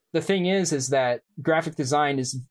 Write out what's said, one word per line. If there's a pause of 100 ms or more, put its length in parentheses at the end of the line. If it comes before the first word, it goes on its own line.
(120)
the
thing
is,
is
that (200)
graphic
design
is (120)